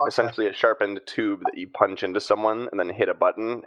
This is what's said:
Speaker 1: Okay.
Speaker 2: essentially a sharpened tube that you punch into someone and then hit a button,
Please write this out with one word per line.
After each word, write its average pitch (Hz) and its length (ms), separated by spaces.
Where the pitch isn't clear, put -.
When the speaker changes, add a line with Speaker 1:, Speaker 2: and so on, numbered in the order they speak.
Speaker 1:
Okay. 147 80
Speaker 2:
essentially 117 380
a 95 80
sharpened 101 520
tube 101 380
that 95 140
you 90 100
punch 95 340
into 98 180
someone 110 500
and 98 100
then 87 80
hit 98 220
a 85 40
button, 110 520